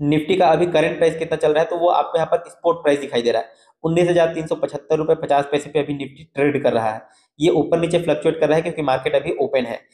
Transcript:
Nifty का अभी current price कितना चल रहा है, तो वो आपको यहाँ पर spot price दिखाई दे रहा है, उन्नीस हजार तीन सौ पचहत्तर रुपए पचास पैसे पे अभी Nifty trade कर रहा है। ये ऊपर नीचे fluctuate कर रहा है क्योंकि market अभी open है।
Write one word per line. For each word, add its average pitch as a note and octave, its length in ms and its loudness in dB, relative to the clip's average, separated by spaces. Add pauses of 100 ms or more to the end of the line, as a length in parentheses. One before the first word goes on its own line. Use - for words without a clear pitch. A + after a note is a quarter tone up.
Nifty D#3 360 0
का F3+ 80 4
अभी D#3+ 200 4
current D#3+ 300 0
price E3 200 0
कितना D#3+ 200 -4
चल D#3 160 2
रहा D#3 100 2
है, E3 60 -2
तो F3 80 -4
वो E3+ 120 2
आपको D3 280 0
यहाँ D#3+ 100 0
पर - 220 -2
spot E3 340 -2
price C#3+ 160 2
दिखाई B2+ 220 -4
दे A#2 100 2
रहा A2+ 100 0
है, - 60 -12 (360)
उन्नीस E3+ 260 2
हजार E3 240 2
तीन D#3+ 140 -8
सौ E3 100 -2
पचहत्तर D3 400 -4
रुपए D#3 200 0
पचास C#3+ 340 0
पैसे D3 180 -4
पे D#3 100 -2
अभी C#3+ 160 -4
Nifty C#3 300 -14 (100)
trade C#3+ 280 2
कर A#2 100 2
रहा A2+ 180 0
है। A2 100 -10 (380)
ये D#3 120 4
ऊपर E3 280 2
नीचे E3 200 0
fluctuate D#3 400 0
कर D3+ 80 2
रहा D3 80 2
है E3 60 2
क्योंकि E3 220 -6
market C3+ 320 0
अभी C#3 240 -2
open B2+ 260 -2
है। A#2 140 -10 (140)